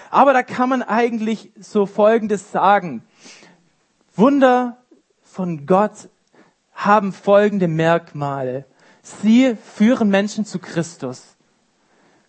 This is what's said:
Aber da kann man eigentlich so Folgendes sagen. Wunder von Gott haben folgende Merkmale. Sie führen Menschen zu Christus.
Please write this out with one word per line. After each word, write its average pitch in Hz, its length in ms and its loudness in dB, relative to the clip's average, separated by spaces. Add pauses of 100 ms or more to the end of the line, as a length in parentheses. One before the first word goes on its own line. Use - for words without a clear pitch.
(100)
Aber 262 220 4
da 254 100 2
kann 247 260 -4
man 254 140 -2
eigentlich 226 760 -4
so 202 280 -4
Folgendes 208 640 0
sagen. 175 540 0 (1120)
Wunder 247 640 2 (440)
von 165 440 -10
Gott 202 420 -2 (640)
haben 202 400 0
folgende 202 560 0
Merkmale. 143 960 -4 (380)
Sie 233 520 2
führen 220 540 0
Menschen 196 360 -2
zu - 140 -12
Christus. - 760 -10 (920)